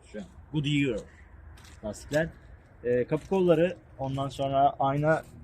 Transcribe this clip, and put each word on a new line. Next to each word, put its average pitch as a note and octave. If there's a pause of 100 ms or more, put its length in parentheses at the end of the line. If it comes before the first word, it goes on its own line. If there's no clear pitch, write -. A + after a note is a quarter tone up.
(120)
şu G#2+
an. F#2+ (280)
Goodyear C#3+ (840)
lastikler. D3 (540)
Ee, B2
kapı D3+
kolları, F3+ (220)
ondan C#3
sonra C#3
ayna D3 (200)